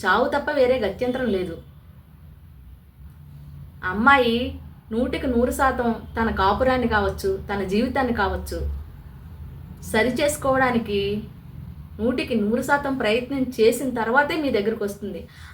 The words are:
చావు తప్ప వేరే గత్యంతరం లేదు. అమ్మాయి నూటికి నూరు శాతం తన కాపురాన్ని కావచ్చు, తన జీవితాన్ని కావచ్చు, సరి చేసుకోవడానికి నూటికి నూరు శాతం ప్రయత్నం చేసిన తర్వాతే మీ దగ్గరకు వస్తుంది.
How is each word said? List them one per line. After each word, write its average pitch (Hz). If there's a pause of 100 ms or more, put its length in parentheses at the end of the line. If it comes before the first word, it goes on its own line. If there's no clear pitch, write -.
చావు 208
తప్ప 294
వేరే 262
గత్యంతరం 254
లేదు. 180 (2250)
అమ్మాయి 240 (300)
నూటికి 277
నూరు 247
శాతం 247 (260)
తన 220
కాపురాన్ని 208
కావచ్చు, 196 (140)
తన 202
జీవితాన్ని 240
కావచ్చు, 180 (1120)
సరి 226
చేసుకోవడానికి 233 (760)
నూటికి 247
నూరు 220
శాతం 285
ప్రయత్నం 247
చేసిన 247
తర్వాతే 247
మీ 294
దగ్గరకు 214
వస్తుంది. 196 (260)